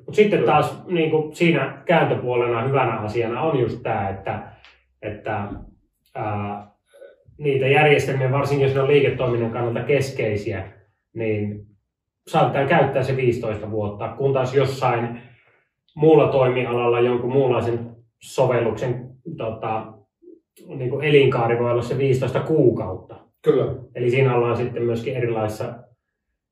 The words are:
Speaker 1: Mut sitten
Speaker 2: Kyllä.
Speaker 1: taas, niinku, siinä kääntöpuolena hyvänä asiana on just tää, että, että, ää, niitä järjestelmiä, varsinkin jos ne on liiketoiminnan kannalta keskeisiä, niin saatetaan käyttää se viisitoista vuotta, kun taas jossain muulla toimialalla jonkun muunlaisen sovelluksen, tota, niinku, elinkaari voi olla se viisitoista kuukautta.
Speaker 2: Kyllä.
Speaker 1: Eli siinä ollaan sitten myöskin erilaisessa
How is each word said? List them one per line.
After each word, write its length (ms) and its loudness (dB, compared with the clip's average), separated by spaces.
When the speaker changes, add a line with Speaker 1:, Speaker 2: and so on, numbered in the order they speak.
Speaker 1:
Mut 80 -14
sitten 240 4
Speaker 2:
Kyllä. 140 2
Speaker 1:
taas, 340 0
niinku, 480 0
siinä 520 0
kääntöpuolena 840 0
hyvänä 300 0
asiana 440 -4
on 180 0
just 220 -2
tää, 280 -2
että, 420 -8
että, 460 -8
ää, 560 -6
niitä 300 0
järjestelmiä, 640 2
varsinkin 340 0
jos 80 0
ne 80 0
on 60 0
liiketoiminnan 640 2
kannalta 320 -4
keskeisiä, 880 -2
niin 520 -4
saatetaan 420 0
käyttää 340 2
se 140 -2
viisitoista 540 -2
vuotta, 480 -6
kun 140 0
taas 220 -2
jossain 640 0
muulla 360 6
toimialalla 680 2
jonkun 320 2
muunlaisen 580 0
sovelluksen, 880 -2
tota, 560 -6
niinku, 340 -6
elinkaari 580 4
voi 120 0
olla 120 0
se 160 -4
viisitoista 420 0
kuukautta. 760 0
Speaker 2:
Kyllä. 300 2
Speaker 1:
Eli 160 -2
siinä 260 2
ollaan 200 2
sitten 260 -4
myöskin 340 -4
erilaisessa 580 -4